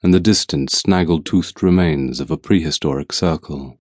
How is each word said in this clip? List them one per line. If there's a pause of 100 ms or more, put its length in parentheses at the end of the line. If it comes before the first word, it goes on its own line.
and
the
distant
snaggle-toothed
remains
of
a
prehistoric
circle. (100)